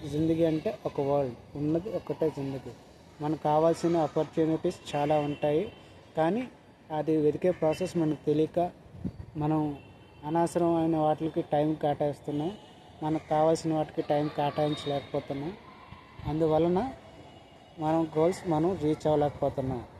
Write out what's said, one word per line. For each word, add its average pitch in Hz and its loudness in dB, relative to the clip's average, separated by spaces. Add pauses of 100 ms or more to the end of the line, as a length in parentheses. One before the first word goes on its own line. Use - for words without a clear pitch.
(120)
జిందగీ 160 2
అంటే 160 0
ఒక 147 -4
వరల్డ్, 139 0 (200)
ఉన్నది 160 -2
ఒక్కటే 160 -2
జిందగీ. 135 -8 (500)
మనకు 147 -2
కావాల్సిన 160 4
ఆపర్చునిటీస్ 160 0
చాలా 147 2
ఉంటాయి, 147 0 (440)
కానీ 196 0 (420)
అది 156 0
వెతికే 151 2
ప్రాసెస్ 170 -2
మనకు 156 0
తెలియక 156 2 (680)
మనం 151 0 (460)
అనవసరమైన 170 2
వాటికి 156 0
టైం 156 2
కేటాయిస్తున్నాం. 147 -2 (500)
మనకు 156 -2
కావాల్సిన 160 2
వాటికి 156 -2
టైం 147 0
కేటాయించలేకపోతున్నాం. 147 -4 (760)
అందువలన 165 2 (840)
మనం 160 0 (100)
గోల్స్ 180 2
మనం 165 2
రీచ్ 151 0
అవ్వలేకపోతున్నాం. 139 0 (160)